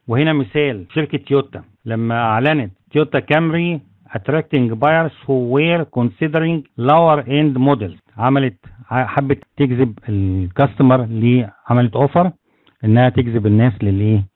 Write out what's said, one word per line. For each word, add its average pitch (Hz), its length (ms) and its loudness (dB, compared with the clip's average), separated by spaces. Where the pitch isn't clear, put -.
وهنا 147 240 0
مثال 139 640 -4
شركة 151 240 -4
تويوتا 135 440 -2
لما 113 300 -4
اعلنت 117 580 -2
تويوتا 147 280 0
كامري 165 600 -2
attracting 135 680 -2
buyers 156 380 0
who 135 80 0
were 165 300 0
considering 156 640 -2
lower 151 460 4
end 139 320 0
models، 117 400 0
عملت، 131 380 0
ع-، 123 160 -2
حبت 139 380 -2
تجذب 123 420 0
الكاستمر 104 960 0
ليه، 113 500 0
عملت 120 280 0
اوفر 165 340 0
انها 120 240 4
تجذب 117 380 -2
الناس 110 260 4
للايه 101 420 0